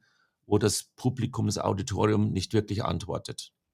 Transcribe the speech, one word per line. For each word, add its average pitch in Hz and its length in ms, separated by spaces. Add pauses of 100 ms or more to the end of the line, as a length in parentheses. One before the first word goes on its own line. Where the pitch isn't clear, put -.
(460)
wo 101 140
das 104 240
Publikum, 123 640
das - 120
Auditorium 104 720
nicht - 220
wirklich 104 320
antwortet, - 680 (200)